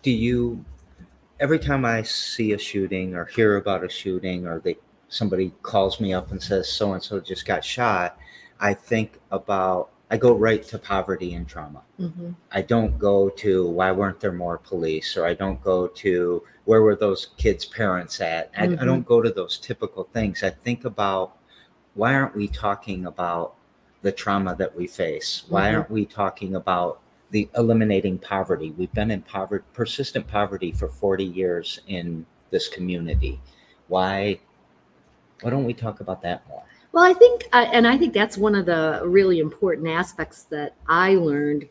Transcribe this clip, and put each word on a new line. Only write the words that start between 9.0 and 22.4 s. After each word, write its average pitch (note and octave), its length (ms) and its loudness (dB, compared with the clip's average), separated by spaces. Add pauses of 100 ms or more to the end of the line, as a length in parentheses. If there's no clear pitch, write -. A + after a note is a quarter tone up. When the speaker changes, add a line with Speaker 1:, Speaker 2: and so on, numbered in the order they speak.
Speaker 1:
about F#2+ 600 -2 (240)
I - 20 0
go B2 160 6 (160)
right G#2+ 220 2
to G#2+ 80 -10
poverty F#2 560 -4
and E2+ 180 -8
trauma. D2 300 -14 (160)
Speaker 2:
Mm-hmm. F3 320 -8 (220)
Speaker 1:
I F#3+ 100 -2
don't A#2 380 0
go G2+ 160 4 (280)
to, G2+ 80 2 (260)
"Why F#2 200 4
weren't F#2+ 220 -2
there F2+ 260 -4
more E2+ 120 -4
police?" D#2+ 580 -4
Or F2 100 -2
I F2 160 0
don't G2 180 -4 (120)
go F2+ 160 2 (160)
to, G2 80 2 (540)
"Where A2 200 8
were G#2 80 6
those G2 280 0 (140)
kids' - 280 0 (160)
parents F#2 400 -2
at?" E2 240 -2 (120)
I, F3 60 -2
I F3+ 60 2
Speaker 2:
Mm-hmm. D#3+ 220 0
Speaker 1:
don't C3 220 0
go A#2 80 8
to A#2 200 2
those - 180 -8 (100)
typical G2 360 -8 (120)
things. G#2 280 -2
I F#2 60 2 (160)
think A#2+ 180 -4
about, G2 440 -2 (720)
"Why A2+ 140 4
aren't C3+ 220 0
we G#2 100 -4